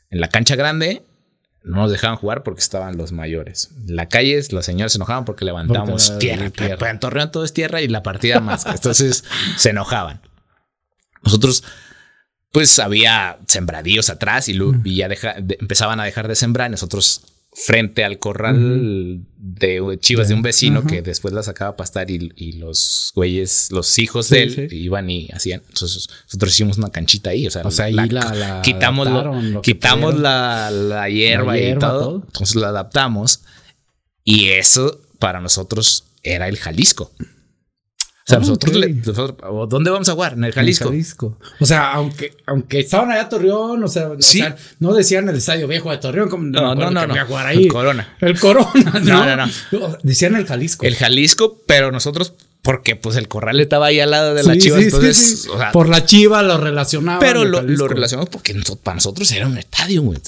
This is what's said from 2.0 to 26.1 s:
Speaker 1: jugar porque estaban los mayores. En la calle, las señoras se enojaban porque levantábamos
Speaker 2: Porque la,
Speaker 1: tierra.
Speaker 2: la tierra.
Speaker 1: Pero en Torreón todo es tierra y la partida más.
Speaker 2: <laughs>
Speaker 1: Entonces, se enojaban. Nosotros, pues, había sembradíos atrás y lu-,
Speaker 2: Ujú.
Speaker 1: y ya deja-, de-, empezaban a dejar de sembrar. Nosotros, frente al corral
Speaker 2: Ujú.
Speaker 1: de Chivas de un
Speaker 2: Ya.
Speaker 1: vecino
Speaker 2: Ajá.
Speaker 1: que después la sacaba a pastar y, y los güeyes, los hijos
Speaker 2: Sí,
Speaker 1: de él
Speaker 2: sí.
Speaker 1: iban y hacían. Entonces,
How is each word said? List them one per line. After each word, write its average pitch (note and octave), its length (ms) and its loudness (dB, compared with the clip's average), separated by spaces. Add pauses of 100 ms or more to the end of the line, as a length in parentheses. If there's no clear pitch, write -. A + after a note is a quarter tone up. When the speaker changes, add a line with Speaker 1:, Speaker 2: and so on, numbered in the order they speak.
Speaker 1:
jugar G#2 260 -6
porque - 180 -10
estaban F#2 360 -6
los E2 160 -8
mayores. D#2+ 580 -8 (180)
En F2 60 -6
la F2 140 -6
calle, C3+ 420 0
las F#2 140 -6
señoras G2 280 -4
se - 60 -2
enojaban A#2 260 -6
porque G#2+ 200 -10
levantábamos G2 680 -2
Speaker 2:
Porque - 40 -8
la, G#2 40 -8
Speaker 1:
tierra. G#2 260 -4
Speaker 2:
la G2 60 -8
tierra. G2 280 -6
Speaker 1:
Pero A2+ 120 -4
en G#2+ 100 -10
Torreón C#3 300 -4
todo D#3+ 140 -6
es D#3 80 -6
tierra D#3+ 300 -4
y C#3 60 -2
la G#2+ 140 -4
partida A#2 380 0
más. G#2 260 -6
Speaker 2:
<laughs> - 80 -6
Speaker 1:
Entonces, B2+ 480 0 (360)
se A#2 120 4
enojaban. G2 500 -6 (1000)
Nosotros, A2 400 2 (880)
pues, D3+ 300 4
había G#2+ 680 2
sembradíos F#2 640 0
atrás A2 380 -2
y G2+ 60 -4
lu-, F#2+ 160 0
Speaker 2:
Ujú. B2+ 140 2
Speaker 1:
y F#2 120 -2
ya F#2 120 0
deja-, G2+ 320 -6
de-, F#2+ 200 -4
empezaban A2 400 -2
a G#2 40 -6
dejar G#2 220 -6
de A2 80 -4
sembrar. A#2+ 360 0
Nosotros, G2 520 -4 (320)
frente A2+ 480 0
al G2+ 160 -4
corral G#2+ 380 -2
Speaker 2:
Ujú. G#2 720 -2 (100)
Speaker 1:
de F#2+ 640 -4
Chivas A2+ 280 0
de G#2 60 2
un A2 60 0
Speaker 2:
Ya. A2+ 40 -2
Speaker 1:
vecino C3+ 360 2
Speaker 2:
Ajá. C#3+ 80 -2
Speaker 1:
que F2 140 -4
después F#2 320 -6
la G#2+ 80 -6
sacaba G2+ 300 -8
a - 40 -16
pastar F#2 340 -8
y, F2 240 -6
y E2 180 -12
los D#2+ 640 -4
güeyes, F#2 560 -2
los F#2 280 0
hijos A2+ 300 -2
Speaker 2:
Sí, - 80 4
Speaker 1:
de A#2+ 80 6
él C#3 260 -6
Speaker 2:
sí. F2 60 -12
Speaker 1:
iban F2+ 340 -6
y F2 220 -6
hacían. F#2 360 -8
Entonces, F2+ 400 -8 (160)